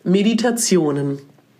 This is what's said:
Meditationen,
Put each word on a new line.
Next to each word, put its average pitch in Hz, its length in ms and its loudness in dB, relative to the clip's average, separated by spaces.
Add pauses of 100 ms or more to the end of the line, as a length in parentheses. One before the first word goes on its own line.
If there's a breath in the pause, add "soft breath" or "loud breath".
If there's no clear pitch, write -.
Meditationen, 185 1160 0 (400)